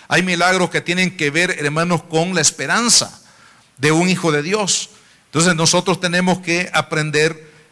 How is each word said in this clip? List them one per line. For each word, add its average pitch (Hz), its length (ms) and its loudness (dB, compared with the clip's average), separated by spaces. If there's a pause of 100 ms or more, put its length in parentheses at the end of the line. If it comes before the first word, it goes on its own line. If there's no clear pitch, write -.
hay 170 140 2
milagros 180 480 0
que 151 100 -2
tienen 180 340 -2
que 151 140 -2
ver, 175 300 0
hermanos, 156 440 0
con 165 300 -2
la 175 80 0
esperanza 170 800 0 (560)
de 147 140 2
un 165 180 2
hijo 180 220 0
de 147 100 2
Dios. 190 480 -2 (380)
Entonces 165 280 2
nosotros 175 460 0
tenemos 180 380 0
que 175 340 -4
aprender 156 800 -2 (180)